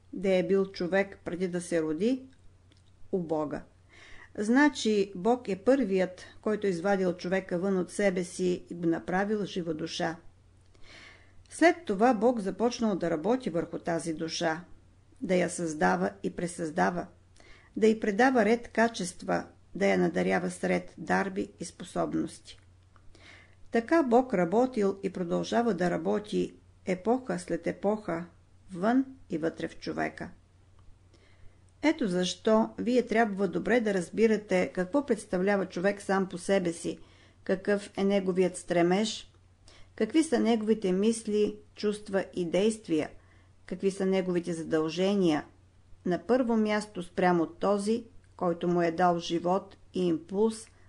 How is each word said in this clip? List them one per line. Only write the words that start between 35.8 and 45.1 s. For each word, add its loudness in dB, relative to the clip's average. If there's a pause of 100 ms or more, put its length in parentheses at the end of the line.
сам 0
по -10
себе 0
си, -8 (460)
какъв -2
е 0
неговият 2
стремеж, 0 (640)
какви 2
са 0
неговите 2
мисли, 0 (180)
чувства -2 (100)
и -2
действия, 0 (560)
какви -2
са -2
неговите 0
задължения, 2 (600)